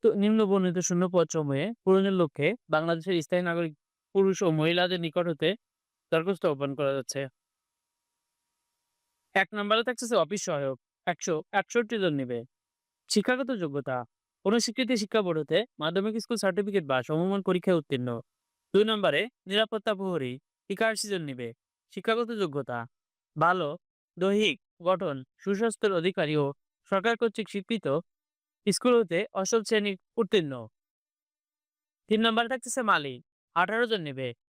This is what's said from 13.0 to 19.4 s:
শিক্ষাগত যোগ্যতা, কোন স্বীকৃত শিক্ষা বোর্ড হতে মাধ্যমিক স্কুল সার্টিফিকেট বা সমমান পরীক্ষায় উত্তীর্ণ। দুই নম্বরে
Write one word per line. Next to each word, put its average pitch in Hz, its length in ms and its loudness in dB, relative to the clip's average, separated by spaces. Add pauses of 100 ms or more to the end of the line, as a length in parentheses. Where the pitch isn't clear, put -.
শিক্ষাগত 254 400 0 (120)
যোগ্যতা, 139 340 -4 (480)
কোন 196 100 2 (100)
স্বীকৃত 233 260 -2 (120)
শিক্ষা 220 200 0
বোর্ড 170 180 0
হতে 156 180 0 (200)
মাধ্যমিক 190 420 -2
স্কুল 226 240 -4
সার্টিফিকেট 196 460 0
বা 131 60 2 (120)
সমমান 180 400 0
পরীক্ষায় 180 320 2
উত্তীর্ণ। 123 280 -4 (680)
দুই 202 160 6
নম্বরে 180 300 2 (260)